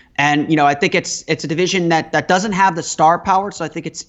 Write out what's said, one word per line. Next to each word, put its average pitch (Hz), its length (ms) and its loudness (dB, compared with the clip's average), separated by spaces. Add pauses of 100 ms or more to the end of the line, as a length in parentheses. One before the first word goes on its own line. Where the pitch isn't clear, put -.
(160)
and, 147 340 2
you 160 60 2
know, 147 100 4
I 143 80 4
think 185 200 -2
it's, - 320 -4
it's - 180 -4
a 143 40 -6
division 175 400 -2
that, 160 240 0
that 151 160 0
doesn't 190 240 0
have 190 240 2
the 160 60 -6
star 165 360 2
power, 196 320 0
so 175 140 -8
I 156 40 -6
think 156 180 -10
it's - 220 -14